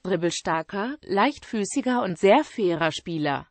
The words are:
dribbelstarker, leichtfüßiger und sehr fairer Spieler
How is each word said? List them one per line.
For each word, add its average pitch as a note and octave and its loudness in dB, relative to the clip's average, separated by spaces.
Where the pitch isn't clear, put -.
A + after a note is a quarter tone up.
dribbelstarker, F#3 -4
leichtfüßiger B3 -2
und F#3 -4
sehr G3 6
fairer E3+ 0
Spieler D3+ -4